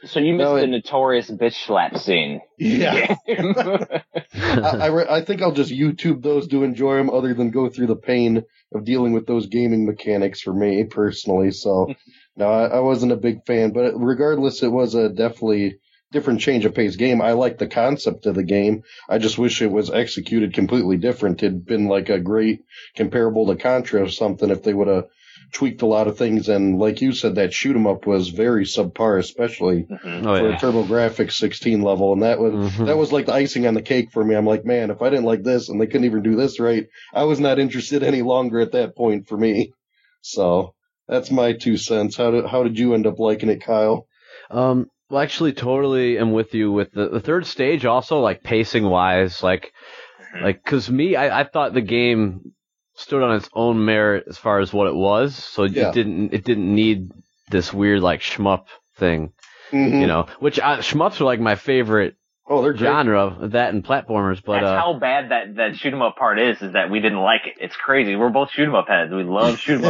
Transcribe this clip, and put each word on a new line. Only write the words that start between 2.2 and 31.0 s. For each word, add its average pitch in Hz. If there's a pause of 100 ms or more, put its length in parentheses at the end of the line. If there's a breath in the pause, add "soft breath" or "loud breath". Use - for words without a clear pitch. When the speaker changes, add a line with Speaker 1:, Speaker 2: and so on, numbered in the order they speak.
Speaker 2:
Yeah. - (140)
Speaker 1:
<laughs> 196 (480)
Speaker 2:
I, -
I, 156
re-, 160
I 160
think 185
I'll 175
just 139
YouTube 143
those 143
to 139
enjoy 135
'em, 135
other 127
than 117
go 127
through 123
the 110
pain 117 (320 soft breath)
of 107
dealing 120
with 113
those 117
gaming 113
mechanics 104
for -
me 101
personally. 98
So, 95 (220 soft breath)
Speaker 1:
<laughs> -
Speaker 2:
no, 104
I, 113
I 127
wasn't 123
a 117
big 113
fan, 110
but 123
regardless, 135
it 120
was 123
a 110
definitely 104 (340)
different 127
change 123
of 104
pace 104
game. 120
I 113
like 123
the 104
concept 127
of 104
the 95
game. 101 (280 loud breath)
I 107
just 110
wish 117
it 110
was 98
executed 107
completely 95
different. 104
It'd 92
been 107
like 98
a 98
great 107 (360 loud breath)
comparable 110
to 95
Contra 123
or 92
something 101
if 95
they 107
would 98
have 92 (480 soft breath)
tweaked 120
a 117
lot 107
of 104
things. 110
And 98
like 107
you 131
said, 104
that 92
shoot 135
'em 110
up 95
was 95
very 107
subpar, 101
especially 90
Speaker 1:
Mm-hmm. 90
Speaker 3:
Oh, 98
Speaker 2:
for -
Speaker 3:
yeah. 85
Speaker 2:
a -
TurboGrafx 113